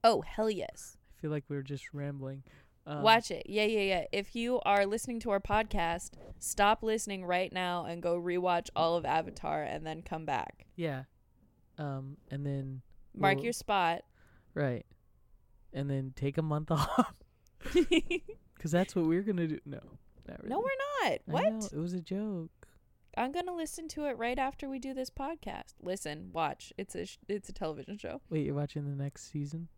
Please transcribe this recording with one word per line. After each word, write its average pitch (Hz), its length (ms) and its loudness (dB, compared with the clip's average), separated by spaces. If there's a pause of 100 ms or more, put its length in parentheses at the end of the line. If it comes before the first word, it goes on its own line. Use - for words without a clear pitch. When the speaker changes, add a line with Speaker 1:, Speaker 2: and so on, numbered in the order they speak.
Speaker 1:
Oh, 220 180 8
hell 220 280 0
yes. - 480 -6 (180)
Speaker 2:
I - 60 -16
feel 156 80 -2
like 151 200 -2
we're 143 120 -4
just 135 320 -8
rambling. 139 480 -6 (460)
Um, 147 160 -4
Speaker 1:
Watch 226 260 8
it. 175 180 -6
Yeah, 214 180 2
yeah, 214 160 2
yeah. 190 300 2
If 196 240 -2
you 240 260 2
are 202 260 6
listening 233 320 -4
to 233 100 -4
our 196 100 4
podcast, 196 720 0 (260)
stop 208 420 4
listening 214 440 0
right 180 280 2
now 180 320 0
and 170 160 -6
go 175 180 2
rewatch 175 560 2
all 165 220 4
of 160 80 0
Avatar 151 560 0
and 156 240 -6
then 160 160 -6
come 160 240 -6
back. 131 400 -4 (100)
Speaker 2:
Yeah. 147 280 -4 (720)
Um, 139 400 -6 (140)
and 143 120 -4
then 135 380 -4 (340)
Speaker 1:
Mark 196 200 6
Speaker 2:
we'll - 80 -2
Speaker 1:
your 233 100 0
spot. 175 480 2 (540)
Speaker 2:
Right. 131 280 0 (920)
And 139 180 -2
then 135 240 -2
take 139 240 0
a - 20 2
month 156 300 0
<laughs> - 0 -
off. - 480 2
Speaker 1:
<laughs> - 560 -8 (840)
Speaker 2:
'Cause 156 140 -2
that's 175 240 4
what 175 100 4
we're 170 180 4
gonna 180 240 2
do. 151 180 -2
No, 139 140 -10 (480)
not - 200 -12
Speaker 1:
No, 285 140 0
Speaker 2:
really. - 20 0
Speaker 1:
we're 539 460 0
not. 160 360 0
Speaker 2:
I 320 40 6
know, 220 80 -2
Speaker 1:
What? 208 160 -6
Speaker 2:
it 143 40 -6
was 175 160 -4
a 180 80 -2
joke. 190 680 -6 (500)
Speaker 1:
I'm 247 140 0
gonna 359 240 -4
listen 330 340 -6
to 302 160 -4
it 269 120 -2
right 240 220 -2
after 269 300 -4
we 269 100 -4
do 269 160 -6
this 262 160 -4
podcast. - 680 -8
Listen, 180 520 -6
watch. 160 440 -2
It's - 180 -8
a 175 100 -4
sh-, - 120 -14 (100)
it's 202 220 -4
a - 40 -10
television 160 440 -6
show. - 320 -8
Speaker 2:
Wait, 156 160 0
you're 139 100 0
watching 147 340 -4
the 143 140 -4
next - 280 -10
season? 151 360 -6 (100)